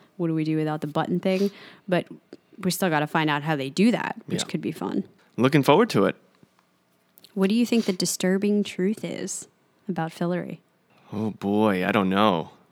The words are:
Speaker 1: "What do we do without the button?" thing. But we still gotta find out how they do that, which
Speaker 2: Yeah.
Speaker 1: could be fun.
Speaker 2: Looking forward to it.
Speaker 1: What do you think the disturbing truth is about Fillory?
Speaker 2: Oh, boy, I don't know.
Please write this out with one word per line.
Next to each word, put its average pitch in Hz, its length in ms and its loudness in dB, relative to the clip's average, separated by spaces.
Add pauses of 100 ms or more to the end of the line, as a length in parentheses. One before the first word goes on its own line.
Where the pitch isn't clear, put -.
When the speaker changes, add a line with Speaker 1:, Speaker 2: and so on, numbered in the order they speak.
(180)
Speaker 1:
"What 170 100 -2
do 160 60 -2
we 160 100 -2
do 156 120 0
without 156 260 -2
the 160 40 -4
button?" 160 320 -2
thing. 190 320 0 (380)
But 180 180 0 (560)
we 185 80 0
still 185 200 -2
gotta 151 160 2
find 156 240 0
out 147 120 -2
how 156 140 -2
they 135 140 -6
do 196 200 4
that, - 360 -4
which - 140 -4
Speaker 2:
Yeah. - 80 -8
Speaker 1:
could 160 120 -6
be - 120 -4
fun. - 320 -4 (340)
Speaker 2:
Looking 135 240 4
forward 175 280 6
to 98 140 2
it. - 120 0 (1160)
Speaker 1:
What 190 160 2
do 220 40 0
you 233 120 2
think 233 180 0
the 202 80 0
disturbing 190 720 0
truth 190 400 -2
is - 420 -10 (400)
about 165 240 -4
Fillory? 175 460 -6 (560)
Speaker 2:
Oh, 104 200 -4
boy, 101 540 2
I 101 60 2
don't 98 160 2
know. 95 440 2 (200)